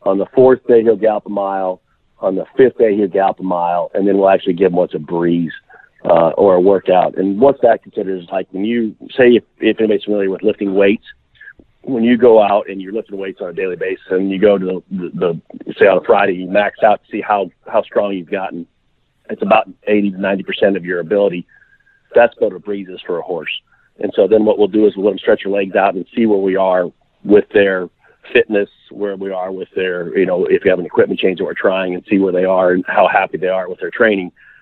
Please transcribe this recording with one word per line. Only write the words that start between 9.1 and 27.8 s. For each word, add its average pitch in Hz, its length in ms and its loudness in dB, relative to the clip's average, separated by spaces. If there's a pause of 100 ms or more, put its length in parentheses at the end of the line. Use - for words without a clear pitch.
say 123 120 6
if, 113 140 4 (140)
if 110 220 -2
anybody's 107 240 0
familiar 101 260 -2
with 92 140 -6
lifting 101 320 -2
weights, 101 300 2 (760)
when 120 220 -4
you 120 140 2
go 110 240 6
out 101 280 0
and 95 100 -12
you're 95 140 -12
lifting 107 240 -10
weights 98 240 -10
on 90 80 -8
a 85 40 -12
daily 92 220 -6
basis 95 360 -8
and 95 180 -2
you 98 100 -4
go 101 200 4
to 92 60 -4
the, 92 180 -6 (120)
the, 85 460 -4 (240)
the, - 140 -12
say 104 80 6
on 95 100 4
a - 80 -2
Friday, 101 300 2
you 92 120 -8
max 101 360 -2
out 104 200 2
to - 80 -20
see 104 100 -6
how, 98 280 -2 (160)
how 110 160 0
strong 101 320 -4
you've 87 160 -10
gotten. 92 380 -8 (640)
It's - 120 -10
about 110 280 0 (180)
eighty 104 240 0
to 92 60 -14
ninety 95 260 -4
percent 98 320 -2
of 87 80 -6
your 87 160 -6
ability. 87 480 -2 (640)
That's 117 260 4
what 107 120 -2
a 90 80 -14
breeze 98 300 -10
is 90 100 -16
for 87 180 -8
a 80 40 -6
horse. 80 300 -8 (480)
And 98 140 -6
so 101 140 2
then 107 160 4
what 107 140 2
we'll 104 100 4
do 107 200 2
is 95 100 0
we'll 95 80 -2
let 98 80 2
'em 95 60 -10
stretch - 260 0
their 98 80 -4
legs 98 200 -4
out 98 200 0
and 92 200 -8
see 117 120 0
where 101 140 2
we 95 180 0
are 92 340 0 (320)
with 101 300 4
their 95 340 2 (460)